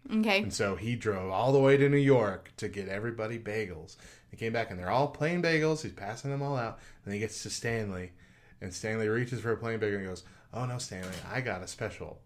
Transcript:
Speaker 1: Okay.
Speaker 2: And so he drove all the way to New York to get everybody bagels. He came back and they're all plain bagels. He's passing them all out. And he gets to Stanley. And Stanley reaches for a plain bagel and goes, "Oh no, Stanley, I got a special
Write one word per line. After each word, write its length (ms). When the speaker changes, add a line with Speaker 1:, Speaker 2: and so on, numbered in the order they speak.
Speaker 1:
Okay. 300
Speaker 2:
And 100
so 240
he 200
drove 360
all 220
the 60
way 180
to 100
New 100
York 600
to 100
get 220
everybody 480
bagels. 580
He 60
came 160
back 180
and 80
they're 100
all 200
plain 340
bagels. 400
He's 80
passing 400
them 100
all 160
out. 220
And 80
he 60
gets 240
to 80
Stanley. 600
And 140
Stanley 340
reaches 320
for 120
a 60
plain 220
bagel 200
and 80
goes, 160
"Oh 140
no, 140
Stanley, 340
I 100
got 200
a 60
special 580